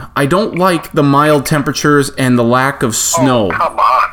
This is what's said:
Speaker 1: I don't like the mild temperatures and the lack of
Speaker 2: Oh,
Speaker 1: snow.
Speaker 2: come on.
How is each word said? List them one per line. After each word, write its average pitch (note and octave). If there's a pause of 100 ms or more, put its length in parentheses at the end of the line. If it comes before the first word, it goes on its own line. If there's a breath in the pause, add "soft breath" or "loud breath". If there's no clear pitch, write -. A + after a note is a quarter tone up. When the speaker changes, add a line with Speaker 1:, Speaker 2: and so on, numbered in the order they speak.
(180)
Speaker 1:
I C#3+
don't F3+
like F3+
the D3+
mild C#3+
temperatures D3
and B2+
the A#2+
lack B2+
of A#2+
Speaker 2:
Oh, G#2
Speaker 1:
snow. B2
Speaker 2:
come -
on. B2